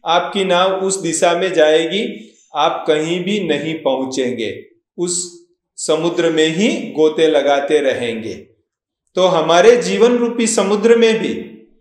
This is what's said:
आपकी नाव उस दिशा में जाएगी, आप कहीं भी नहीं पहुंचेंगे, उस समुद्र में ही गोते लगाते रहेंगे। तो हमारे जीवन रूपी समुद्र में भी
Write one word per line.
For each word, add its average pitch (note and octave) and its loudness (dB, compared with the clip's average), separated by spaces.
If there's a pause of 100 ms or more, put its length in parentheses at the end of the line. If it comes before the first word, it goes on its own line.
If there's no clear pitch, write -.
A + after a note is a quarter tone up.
आपकी F3+ -2
नाव F3+ 2
उस F#3+ -4
दिशा E3+ 0
में F#3 -2
जाएगी, E3 0 (240)
आप D#3+ -2
कहीं E3 -2
भी G3+ -2
नहीं D#3 -4
पहुंचेंगे, C3 -4 (340)
उस - -8 (300)
समुद्र E3 -2
में D#3+ 2
ही G#3 -2
गोते D#3 2
लगाते C#3+ 2
रहेंगे। A2+ -4 (800)
तो F3+ 2
हमारे F3 6
जीवन G3+ 2
रूपी A#3 0
समुद्र G#3 2
में A3+ 2
भी - -8 (180)